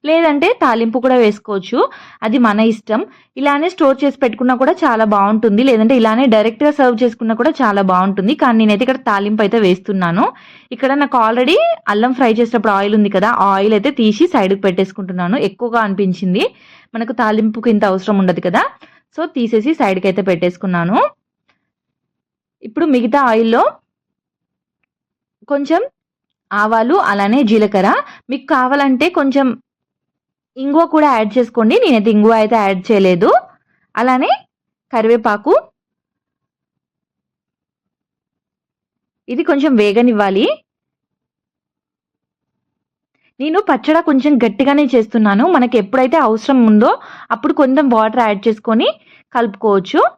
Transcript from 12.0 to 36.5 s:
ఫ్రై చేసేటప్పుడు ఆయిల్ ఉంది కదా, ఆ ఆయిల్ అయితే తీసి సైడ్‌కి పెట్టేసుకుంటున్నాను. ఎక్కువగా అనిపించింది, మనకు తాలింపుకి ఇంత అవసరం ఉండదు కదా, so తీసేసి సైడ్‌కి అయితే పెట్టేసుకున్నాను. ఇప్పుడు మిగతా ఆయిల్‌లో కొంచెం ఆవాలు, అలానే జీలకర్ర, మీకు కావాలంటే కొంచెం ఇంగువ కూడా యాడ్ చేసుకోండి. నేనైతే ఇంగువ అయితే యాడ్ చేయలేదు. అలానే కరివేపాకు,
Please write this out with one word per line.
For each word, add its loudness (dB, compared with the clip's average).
ఫ్రై 2
చేసేటప్పుడు 0
ఆయిల్ 0
ఉంది 2
కదా, 0
ఆ 2
ఆయిల్ 0
అయితే -2
తీసి 2
సైడ్‌కి 0
పెట్టేసుకుంటున్నాను. -4
ఎక్కువగా -4
అనిపించింది, -2
మనకు -8
తాలింపుకి -2
ఇంత 0
అవసరం -2
ఉండదు -2
కదా, 0
so -6
తీసేసి -2
సైడ్‌కి -2
అయితే -4
పెట్టేసుకున్నాను. -2
ఇప్పుడు -4
మిగతా 0
ఆయిల్‌లో 2
కొంచెం -2
ఆవాలు, 0
అలానే 0
జీలకర్ర, 2
మీకు -8
కావాలంటే 0
కొంచెం 0
ఇంగువ 0
కూడా 2
యాడ్ -2
చేసుకోండి. 0
నేనైతే 2
ఇంగువ 4
అయితే 0
యాడ్ -2
చేయలేదు. 2
అలానే -2
కరివేపాకు, 0